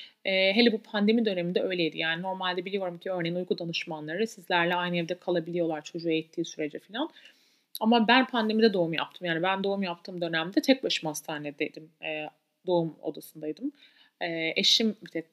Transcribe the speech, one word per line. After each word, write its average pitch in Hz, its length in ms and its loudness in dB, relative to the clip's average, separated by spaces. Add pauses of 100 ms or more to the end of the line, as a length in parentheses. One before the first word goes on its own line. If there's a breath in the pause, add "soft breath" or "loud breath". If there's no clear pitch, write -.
(240 loud breath)
e, 190 280 4
hele 233 200 6
bu 214 100 -4
pandemi 220 420 2
döneminde 185 380 0
öyleydi. 175 360 -2
Yani, 165 240 -2
normalde 185 420 -4
biliyorum 190 340 -4
ki 190 120 -8
örneğin 170 240 -2
uyku 180 240 -2
danışmanları 165 680 -6
sizlerle 175 480 0
aynı 175 220 0
evde 175 220 -2
kalabiliyorlar 165 640 -2
çocuğu 170 260 -4
eğittiği 160 340 -2
sürece 151 340 -6
falan. 247 320 -8 (720 soft breath)
Ama 220 280 4
ben 247 180 8
pandemide 220 460 2
doğum 170 200 2
yaptım. - 340 -6
Yani, 165 160 0
ben 190 220 0
doğum 196 180 -2
yaptığım 180 380 -8
dönemde 165 400 -2
tek 262 240 4
başıma 165 260 -4
hastanedeydim. 151 800 -8 (140)
E, 156 220 -8 (400)
doğum 170 360 0
odasındaydım. 156 720 -8 (500 soft breath)
E, 165 340 -2
eşim 208 460 4
bir 170 80 -16
tek, 160 220 -6